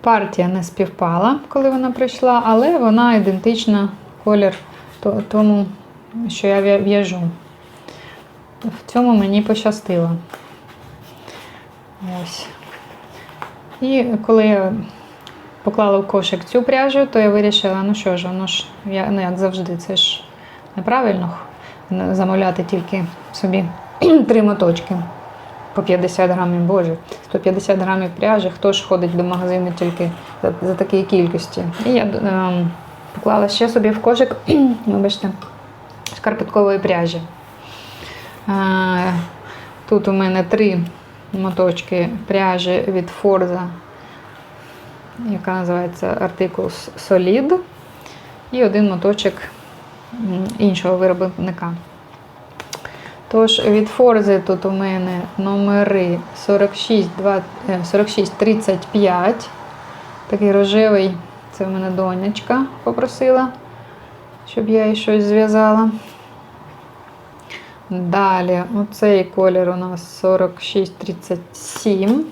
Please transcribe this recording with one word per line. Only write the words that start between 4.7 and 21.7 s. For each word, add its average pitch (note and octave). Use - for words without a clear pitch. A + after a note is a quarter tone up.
то-, G#3
тому, G#3
що -
я G3
в'я-, G3
в'яжу. G3
В -
цьому A#3+
мені G3+
пощастило. G#3
Ось. -
І C4
коли A3
я G3
поклала G3+
в G3+
кошик F#3+
цю B3
пряжу, C4+
то C#4
я G#3+
вирішила, G3+
ну G3+
що F#3+
ж, F3+
воно F#3
ж, -
я, G3
ну, G3
як F3+
завжди, F#3
це F#3
ж -
неправильно G3
х-, -